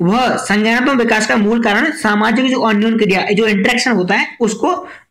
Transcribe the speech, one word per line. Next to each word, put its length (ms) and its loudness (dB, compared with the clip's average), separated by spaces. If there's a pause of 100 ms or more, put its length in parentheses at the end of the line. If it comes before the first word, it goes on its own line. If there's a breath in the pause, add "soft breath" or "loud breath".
वह 340 0
संज्ञानात्मक 600 0
विकास 300 0
का 80 0
मूल 280 2
कारण 280 0
सामाजिक 540 0
जो 160 0
अन्योन्य 360 2
क्रिया, 240 2
जो 260 0
interaction 440 0
होता 240 0
है 240 -4
उसको 480 -2 (240 loud breath)